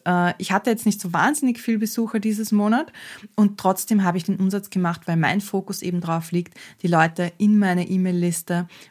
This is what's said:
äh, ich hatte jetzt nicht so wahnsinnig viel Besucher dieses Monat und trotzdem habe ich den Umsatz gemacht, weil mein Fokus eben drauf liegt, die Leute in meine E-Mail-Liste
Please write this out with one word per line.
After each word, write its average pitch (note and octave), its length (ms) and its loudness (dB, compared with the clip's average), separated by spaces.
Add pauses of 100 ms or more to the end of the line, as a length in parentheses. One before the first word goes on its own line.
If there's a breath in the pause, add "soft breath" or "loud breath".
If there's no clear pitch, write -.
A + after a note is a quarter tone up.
äh, F3 320 2
ich G3 140 -6
hatte G#3 180 0
jetzt A3 160 0
nicht G3+ 160 0
so F3 100 -6
wahnsinnig B3 480 0
viel A3+ 180 -2
Besucher A3 420 -4
dieses G#3+ 320 -4
Monat G#3+ 420 2 (420 loud breath)
und G3+ 240 2
trotzdem F#3+ 440 2
habe F3+ 140 0
ich E3+ 60 -4
den G3 140 -2
Umsatz F#3+ 320 -2
gemacht, E3+ 360 -2
weil E3 120 0
mein D#3+ 240 2
Fokus G3 400 -6
eben F3+ 200 -4
drauf E3 300 -4
liegt, F3 260 -4 (240 loud breath)
die F3+ 60 -2
Leute E3+ 500 2
in G#3 220 4
meine F3+ 280 2
E-Mail-Liste F3 800 -2 (240 loud breath)